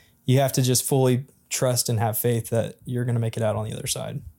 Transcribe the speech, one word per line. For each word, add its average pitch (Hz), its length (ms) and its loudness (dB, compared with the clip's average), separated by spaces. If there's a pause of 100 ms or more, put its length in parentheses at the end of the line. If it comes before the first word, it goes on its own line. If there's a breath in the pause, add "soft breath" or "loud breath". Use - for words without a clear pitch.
(260 soft breath)
you 127 140 4
have 135 140 2
to 139 80 2
just 123 220 2
fully 131 420 2 (240)
trust 123 400 -2
and 117 100 0
have 117 180 0
faith 117 340 0
that 113 240 0 (100)
you're 123 200 -4
gonna 120 140 0
make 113 180 -2
it 117 60 -2
out 107 120 0
on 107 120 -4
the 113 80 -8
other - 120 -8
side. - 340 -6 (160)